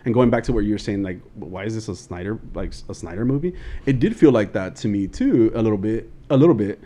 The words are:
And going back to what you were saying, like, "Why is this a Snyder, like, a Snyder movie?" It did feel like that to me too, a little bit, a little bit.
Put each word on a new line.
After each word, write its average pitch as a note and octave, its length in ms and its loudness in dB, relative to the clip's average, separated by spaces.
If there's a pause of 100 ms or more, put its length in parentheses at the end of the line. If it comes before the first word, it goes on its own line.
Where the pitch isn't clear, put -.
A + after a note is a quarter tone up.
And A#2+ 80 2
going A#2+ 160 6
back A#2 160 2
to C3 80 0
what G#2+ 100 2
you G#2 100 0
were G2+ 60 -2
saying, G2+ 240 -4
like, F#2 160 -6 (160)
"Why F#2 300 -10
is A2 100 -6
this A2 140 -8
a F#2 60 -6
Snyder, F#2 440 -8 (160)
like, - 180 -6 (140)
a F#2+ 60 -12
Snyder F2 320 -6
movie?" D3 280 0 (320)
It C3 140 2
did G#3 160 0
feel D3+ 160 6
like G#2 220 2
that F#2+ 240 -6
to - 100 -4
me G2+ 180 0
too, B2+ 480 2
a A2+ 80 -2
little A2 160 2
bit, A2 320 -4 (200)
a C#3+ 80 4
little D3+ 180 6
bit. G#2 300 -2